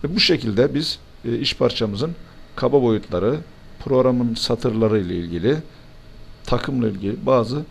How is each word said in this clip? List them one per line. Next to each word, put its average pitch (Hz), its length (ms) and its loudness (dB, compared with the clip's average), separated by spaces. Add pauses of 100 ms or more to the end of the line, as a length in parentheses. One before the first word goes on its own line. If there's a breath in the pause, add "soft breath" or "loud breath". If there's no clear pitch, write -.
Ve 170 120 -2
bu 220 40 0
şekilde 123 560 2
biz, 156 240 -4 (260)
e, 117 140 -2
iş 135 160 -2
parçamızın 120 600 0 (400 loud breath)
kaba 135 260 4
boyutları, 110 580 2 (400)
programın 123 560 2
satırları 110 640 2
ile 87 160 -2
ilgili, 87 420 0 (880 loud breath)
takımla 123 420 0
ilgili 98 380 -4
bazı 131 460 2